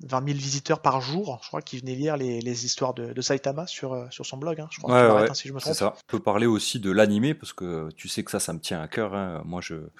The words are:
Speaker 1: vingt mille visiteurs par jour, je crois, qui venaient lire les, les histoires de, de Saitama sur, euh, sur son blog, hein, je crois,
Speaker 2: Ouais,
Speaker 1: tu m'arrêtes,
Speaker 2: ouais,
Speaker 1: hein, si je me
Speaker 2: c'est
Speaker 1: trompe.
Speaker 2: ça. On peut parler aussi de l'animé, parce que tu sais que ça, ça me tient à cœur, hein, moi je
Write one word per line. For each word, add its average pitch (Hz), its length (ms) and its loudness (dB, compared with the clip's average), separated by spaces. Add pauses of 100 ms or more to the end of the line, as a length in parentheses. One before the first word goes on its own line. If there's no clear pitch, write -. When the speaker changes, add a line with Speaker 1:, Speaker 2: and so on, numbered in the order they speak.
Speaker 1:
vingt 131 200 -2
mille 143 160 -2
visiteurs 139 420 -2
par 131 220 4
jour, 143 400 -4
je - 60 -18
crois, 151 120 -6
qui 135 180 -12
venaient 127 160 -8
lire 147 220 0
les, 123 240 -2
les 120 240 -4
histoires 127 300 -2
de, 120 180 -8
de 127 80 -6
Saitama 139 460 -2
sur, 135 260 -8
euh, 123 160 -8
sur 127 160 -14
son 131 140 -10
blog, 156 220 -6
hein, 156 100 -12
je - 80 -12
crois, 123 160 2
Speaker 2:
Ouais, 123 80 12
Speaker 1:
tu 117 60 12
m'arrêtes, 107 160 8
Speaker 2:
ouais, 117 80 2
Speaker 1:
hein, - 20 -6
si - 140 -8
je 135 40 -10
me 135 60 -10
Speaker 2:
c'est 151 160 -2
Speaker 1:
trompe. - 20 0
Speaker 2:
ça. - 180 0
On - 160 -20
peut 110 100 0
parler 107 260 2
aussi 113 340 2
de 98 100 0
l'animé, 107 440 6
parce - 180 -12
que 82 440 -6
tu - 120 -14
sais - 140 -4
que - 80 -10
ça, 101 100 -2
ça - 140 -4
me 80 60 -8
tient 85 200 -6
à 78 80 -8
cœur, 104 260 -2
hein, 92 300 -4
moi 87 160 -6
je 87 140 -10 (240)